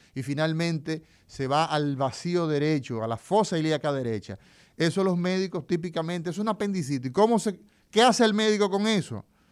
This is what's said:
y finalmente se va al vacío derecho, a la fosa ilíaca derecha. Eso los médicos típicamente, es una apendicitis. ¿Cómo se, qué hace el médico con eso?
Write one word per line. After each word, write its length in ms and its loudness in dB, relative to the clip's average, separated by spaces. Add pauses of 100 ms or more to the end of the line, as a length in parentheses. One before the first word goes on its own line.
(160)
y 80 -6
finalmente 800 -2 (240)
se 180 -8
va 200 2
al 300 0
vacío 520 -2
derecho, 560 0
a 40 -2
la 100 -4
fosa 420 0
ilíaca 340 0
derecha. 460 -4 (360)
Eso 280 0
los 120 2
médicos 520 -2
típicamente, 640 -4
es 80 -6
una 120 -2
apendicitis. 600 -4
¿Cómo 260 4
se, 220 -4 (300)
qué 120 4
hace 240 6
el 80 4
médico 360 2
con 180 0
eso? 380 -2 (260)